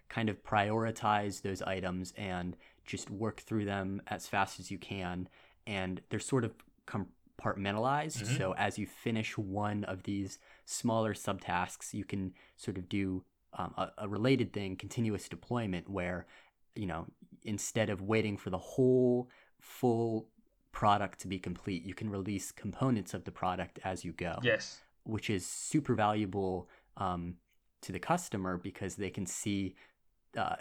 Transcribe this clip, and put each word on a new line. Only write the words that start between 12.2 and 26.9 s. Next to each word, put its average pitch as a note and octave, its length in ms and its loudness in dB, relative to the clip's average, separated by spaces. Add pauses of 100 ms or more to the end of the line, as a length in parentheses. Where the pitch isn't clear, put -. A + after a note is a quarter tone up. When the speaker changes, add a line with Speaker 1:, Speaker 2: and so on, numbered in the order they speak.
Speaker 1:
sort F#2+ 220 -4
of F2+ 100 -8
do, F#2+ 340 0 (300)
um, F2+ 240 -4
a, F#2 220 -2
a G#2 100 -4
related A2+ 440 4
thing, F#2+ 240 -2
continuous G#2 520 -2
deployment, F#2 600 -2
where, F2+ 380 -2 (480)
you G#2 120 -4
know, E2 200 -4 (380)
instead G#2+ 460 0
of F#2+ 120 -2
waiting G#2+ 340 2
for - 140 -6
the F#2 80 0
whole B2+ 720 6 (300)
full A#2 680 2 (440)
product G2+ 480 4
to G2 80 -8
be F#2 100 -2
complete, F2+ 460 -4
you G2 100 -8
can A2 160 -4
release G2 400 -2
components G#2+ 640 0
of F#2 100 -6
the F2+ 80 -8
product F2+ 520 -2
as F#2 200 -2
you F2 80 -4
go. E2+ 300 -4
Speaker 2:
Yes. A2 380 2 (240)
Speaker 1:
Which A2 260 -2
is F#2+ 160 0
super - 480 0
valuable, G2+ 720 2 (280)